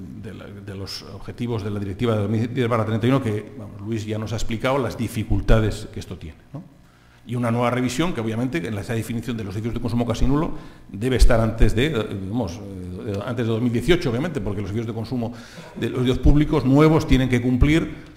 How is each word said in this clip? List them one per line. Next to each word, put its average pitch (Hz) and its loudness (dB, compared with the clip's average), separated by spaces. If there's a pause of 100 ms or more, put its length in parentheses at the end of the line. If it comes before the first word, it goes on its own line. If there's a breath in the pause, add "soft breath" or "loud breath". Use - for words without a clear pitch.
(220)
de 104 -14
la, - -16
de 101 -14
los 95 -10 (140)
objetivos 117 -6
de 104 -4
la 104 -4
Directiva 101 0
de 107 0
dos 98 -2
mil 113 0
diez 123 0
barra 113 2
treinta 110 0
y - 4
uno, 135 4
que, 107 -4
vamos, 104 -14
Luis 107 -6
ya 107 -4
nos 107 -6
ha - -4
explicado 117 0
las 110 -2
dificultades 110 2
que - -12
esto - -12
tiene, 78 -14 (160)
¿no? - -16 (480 soft breath)
Y 117 -6
una 120 0
nueva 120 2
revisión 123 0
que, 113 -4
obviamente, 123 -2
en 107 -4
esa 98 -6
definición 117 -4
de 110 -6
los 95 -8
edificios 110 -4
de 117 -4
consumo 120 0
casi 123 0
nulo 143 2 (380 loud breath)
debe 120 0
estar 113 10
antes 110 4
de, 123 4
eh, 123 0 (140)
digamos, 95 -2
eh, 98 -8
antes 123 -2
de 113 0
dos 110 0
mil 120 0
dieciocho, 120 2
obviamente, 143 -2
porque 101 -4
los 95 -6
edificios 110 -4
de 117 -6
consumo 113 -6 (420 loud breath)
de 117 -2
los - -6
edificios 123 2
públicos 147 6
nuevos 151 6
tienen 131 4
que 120 0
cumplir 135 0